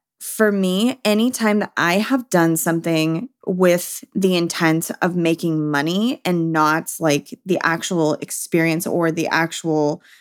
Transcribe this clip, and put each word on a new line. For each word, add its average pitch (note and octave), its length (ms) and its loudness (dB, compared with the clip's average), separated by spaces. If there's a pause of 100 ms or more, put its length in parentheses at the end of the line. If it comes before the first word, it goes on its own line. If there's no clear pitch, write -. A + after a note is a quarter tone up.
(180)
for - 320 0
me, G3 540 0
anytime G#3+ 560 2
that - 160 -6
I F3 220 2
have A#3+ 300 -2
done E3 280 4
something E3 720 0 (180)
with F3+ 560 0 (140)
the F#3 180 2
intent E3 560 0 (100)
of F3 140 0
making D#3+ 560 0
money F3 540 -2
and E3+ 260 0
not, D#3 480 2
like, C#3+ 480 -2
the F#3 160 0
actual E3 520 0
experience E3 680 -2
or E3 280 0
the E3 160 -4
actual D3+ 760 -2 (180)